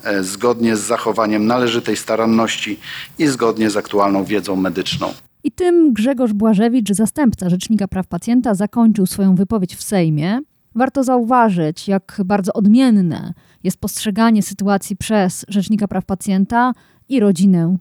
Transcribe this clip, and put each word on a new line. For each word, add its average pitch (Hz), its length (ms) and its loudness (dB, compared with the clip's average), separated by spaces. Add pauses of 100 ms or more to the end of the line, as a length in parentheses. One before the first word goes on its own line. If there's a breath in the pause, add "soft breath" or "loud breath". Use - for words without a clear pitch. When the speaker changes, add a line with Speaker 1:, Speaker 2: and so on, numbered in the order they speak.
Speaker 1:
e, 101 200 -2
zgodnie 113 520 0
z 107 40 -4
zachowaniem 107 680 -2
należytej 117 480 0
staranności 113 840 -2 (400 loud breath)
i 156 80 2
zgodnie 113 420 0
z 101 80 -4
aktualną 101 460 0
wiedzą 95 320 -4
medyczną. 92 580 -4 (300)
Speaker 2:
I 285 80 -4
tym 349 420 2
Grzegorz 233 400 0
Błażewicz, 220 580 2
zastępca 208 580 0
Rzecznika 190 380 0
Praw 185 200 -6
Pacjenta, 233 480 0
zakończył 208 500 2
swoją 190 300 2
wypowiedź 190 400 -2
w - 80 -16
Sejmie. 170 560 0 (360)
Warto 269 280 0
zauważyć, 226 840 2
jak 196 380 -4
bardzo 196 280 -2
odmienne 208 800 2 (300 soft breath)
jest 185 140 -4
postrzeganie 220 680 0
sytuacji 196 520 -2
przez 196 520 -2
Rzecznika 202 400 0
Praw - 180 -4
Pacjenta 202 680 0 (360 soft breath)
i 262 100 0
rodzinę 185 600 4